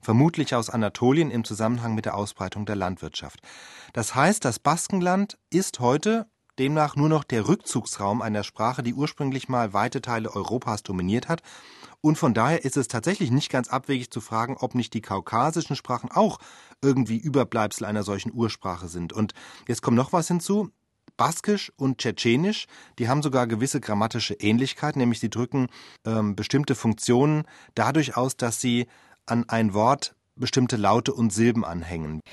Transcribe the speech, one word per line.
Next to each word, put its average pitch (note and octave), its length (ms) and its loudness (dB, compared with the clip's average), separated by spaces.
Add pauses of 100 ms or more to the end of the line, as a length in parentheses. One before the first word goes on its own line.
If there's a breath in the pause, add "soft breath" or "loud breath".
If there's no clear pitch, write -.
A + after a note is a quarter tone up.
vermutlich C#3 540 2
aus A#2 160 -2
Anatolien B2 600 2
im A#2 100 -4
Zusammenhang A2+ 540 -2
mit A2 80 2
der A2 100 -2
Ausbreitung G2+ 500 -6
der G#2 120 -4
Landwirtschaft. F2+ 640 -6 (520 loud breath)
Das - 220 -4
heißt, D#3+ 300 4
das B2 160 0
Baskenland F3+ 760 0 (140)
ist F3+ 300 -2
heute D3+ 480 2 (320)
demnach D3 340 2
nur D3 140 2
noch D#3 160 2
der A2 240 0
Rückzugsraum - 720 -2
einer G#2+ 220 -2
Sprache, B2 380 -4
die A#2+ 120 -4
ursprünglich C3+ 540 -4
mal A#2+ 240 0
weite A#2+ 280 0
Teile A2+ 340 -6
Europas G#2 500 -4
dominiert F#2+ 440 -2
hat. E3 140 -2 (580 loud breath)
Und D3+ 160 4
von C#3 160 2
daher A#2+ 320 2
ist C3+ 140 0
es B2+ 100 0
tatsächlich C#3+ 420 -2
nicht C3+ 200 0
ganz B2+ 180 0
abwegig B2+ 420 -4
zu A2+ 120 -8
fragen, A#2 340 -4
ob - 180 -6
nicht A#2+ 200 -2
die A2 80 -2
kaukasischen C3 760 0
Sprachen - 340 -6
auch F#3+ 280 2 (420 loud breath)
irgendwie B2 380 2
Überbleibsel A#2 680 0
einer G#2+ 200 -2
solchen G2+ 280 -4
Ursprache F#2 560 -4
sind. E2+ 240 -8
Und A2 220 -2 (320 loud breath)
jetzt A#2+ 160 -4
kommt A#2 160 4
noch C3 160 0
was E3+ 140 2
hinzu. F#3 420 0 (480)
Baskisch E3 580 -2
und C3+ 220 -2
Tschetschenisch, B2+ 680 0 (320 loud breath)
die A#2 100 -2
haben C#3+ 140 2
sogar C3 240 2
gewisse A#2 340 0
grammatische A2 540 -2
Ähnlichkeiten, C3 640 0
nämlich A#2+ 220 2
sie A2 100 -2
drücken, B2 360 -2 (400 loud breath)
ähm, G#2+ 300 0
bestimmte C3+ 380 0
Funktionen B2+ 720 2 (300 loud breath)
dadurch B2+ 420 0
aus, C3+ 200 -2
dass A#2 260 -2
sie A#2+ 240 0 (400 soft breath)
an A#2 220 0
ein A2 260 2
Wort A#2 400 2 (240)
bestimmte B2 380 0
Laute G#2+ 380 2
und A2+ 180 2
Silben A2+ 320 4
anhängen. D#2+ 560 -6 (120 loud breath)